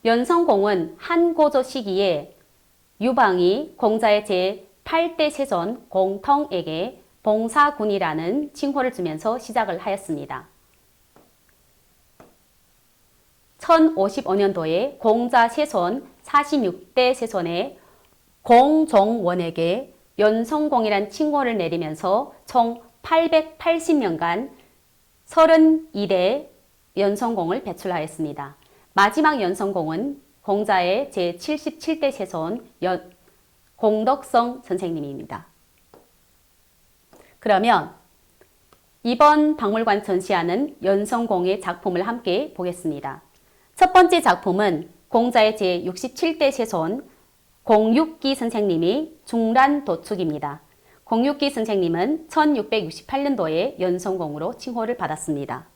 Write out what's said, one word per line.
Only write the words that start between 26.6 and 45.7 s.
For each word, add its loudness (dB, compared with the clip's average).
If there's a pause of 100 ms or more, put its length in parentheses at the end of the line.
연성공을 -2
배출하였습니다. -8 (380)
마지막 2
연성공은 -4 (220)
공자의 0
제칠십칠 -6
대 0
세손 -8 (140)
연-, -4 (600)
공덕성 0
선생님입니다. -8 (1900)
그러면 2 (1120)
이번 4
박물관 0
전시하는 -2
연성공의 0
작품을 -4
함께 -4
보겠습니다. -8 (540)
첫 4
번째 6
작품은 0 (200)
공자의 2
제육십칠 -4